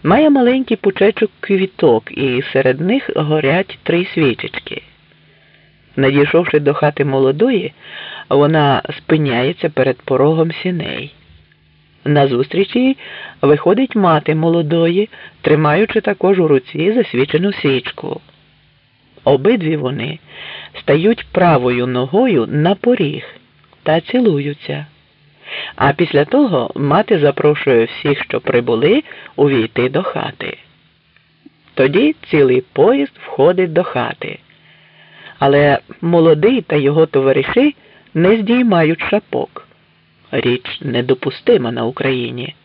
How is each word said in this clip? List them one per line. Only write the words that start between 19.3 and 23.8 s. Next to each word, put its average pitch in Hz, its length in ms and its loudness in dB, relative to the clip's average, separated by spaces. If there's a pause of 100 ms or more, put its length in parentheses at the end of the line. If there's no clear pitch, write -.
вони 143 420 -8 (600)
стають 165 520 0
правою 127 560 2
ногою 135 600 0
на 160 280 0
поріг 190 500 -2 (580)